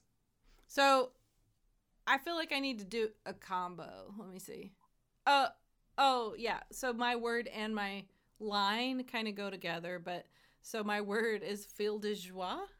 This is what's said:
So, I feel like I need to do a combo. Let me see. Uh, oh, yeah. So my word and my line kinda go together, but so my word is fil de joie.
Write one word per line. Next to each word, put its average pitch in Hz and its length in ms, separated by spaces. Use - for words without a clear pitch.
So, 269 440
I 262 140
feel 339 160
like 320 180
I 277 60
need 269 200
to 202 60
do 220 240
a 190 80
combo. 180 880
Let 190 100
me 185 100
see. - 320
Uh, 277 220
oh, 254 400
yeah. 220 220
So 247 220
my 240 220
word 233 320
and 214 260
my 196 300
line 220 680
kinda 226 260
go 202 180
together, 175 480
but 175 280
so 220 220
my 208 180
word 208 400
is 202 240
fil 214 320
de 208 160
joie. 185 460